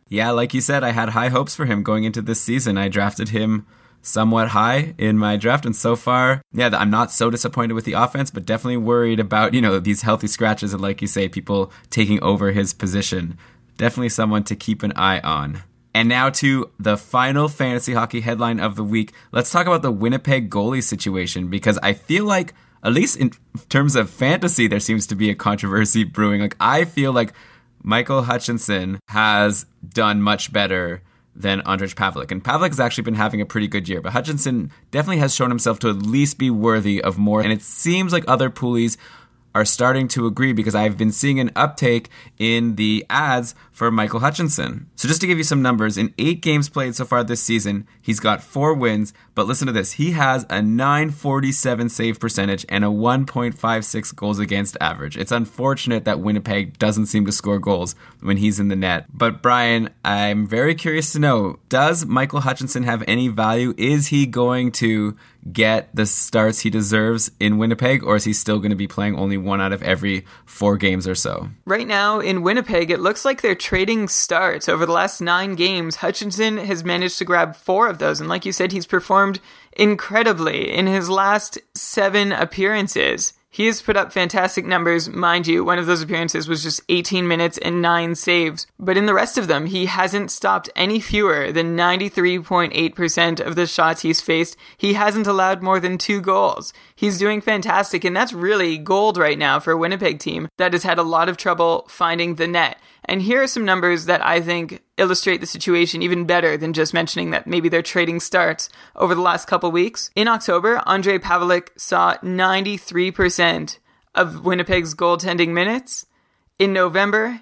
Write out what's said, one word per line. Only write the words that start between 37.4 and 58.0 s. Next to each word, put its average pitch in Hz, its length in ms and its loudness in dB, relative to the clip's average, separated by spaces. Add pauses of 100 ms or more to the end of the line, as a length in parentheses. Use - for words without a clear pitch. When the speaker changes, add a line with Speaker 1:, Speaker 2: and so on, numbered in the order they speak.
Speaker 1:
And 107 120 0
it 107 100 -2
seems 180 500 0
like 175 160 0
other 127 220 2
poolies 117 460 0 (560)
are 107 120 2
starting 131 420 2
to 117 200 -2
agree, 123 260 0
because 107 240 0
I've 107 200 2
been 110 140 2
seeing 139 300 2
an 123 160 0
uptake 123 520 0 (300)
in 117 380 2
the 107 340 0
ads 127 460 0 (160)
for 117 180 0
Michael 110 300 0
Hutchinson. 143 720 -2
So - 140 -4
just 165 140 2
to 190 40 -2
give 175 120 2
you 156 60 -2
some 143 180 2
numbers, 110 360 0
in 107 200 -2
eight 160 220 0
games 147 280 0
played 127 260 -4
so 131 100 -6
far 123 200 0
this 117 180 -4
season, 101 460 -2 (120)
he's 110 200 -2
got 107 240 0
four 147 300 0
wins, 110 380 0 (220)
but 101 120 0
listen 131 200 -2
to 127 60 -2
this. 101 200 -2
He 165 200 0
has 131 380 0
a 101 120 0
nine 139 480 2
forty-seven 135 800 0
save 113 320 -2
percentage 98 480 -2
and 101 160 0
a 104 80 2
one 123 340 2
point 120 320 -4
five 113 260 0
six - 280 -8
goals 101 260 -4
against 98 420 -2
average. 76 360 -4
It's - 160 -4
unfortunate 120 720 -2
that 104 160 0
Winnipeg 101 580 -2
doesn't 107 280 2
seem 104 200 2
to 104 60 -2
score 101 260 -2
goals 90 380 -2 (240)